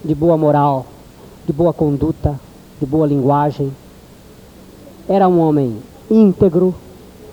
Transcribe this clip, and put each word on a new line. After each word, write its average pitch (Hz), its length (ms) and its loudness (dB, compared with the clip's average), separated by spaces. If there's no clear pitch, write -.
de 156 100 -2
boa 160 220 2
moral, 143 500 0
de 165 80 -4
boa 160 200 0
conduta, 147 680 -4
de 147 80 -6
boa 151 200 -2
linguagem. 143 680 -2
Era 190 180 2
um 180 140 2
homem 143 380 0
íntegro. 185 640 2